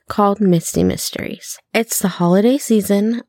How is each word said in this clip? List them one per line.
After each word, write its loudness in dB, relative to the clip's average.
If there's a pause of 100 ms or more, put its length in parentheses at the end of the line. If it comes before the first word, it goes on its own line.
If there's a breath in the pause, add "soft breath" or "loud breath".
called 0
Misty 2
Mysteries. -6 (160)
It's -2
the -2
holiday 2
season. 0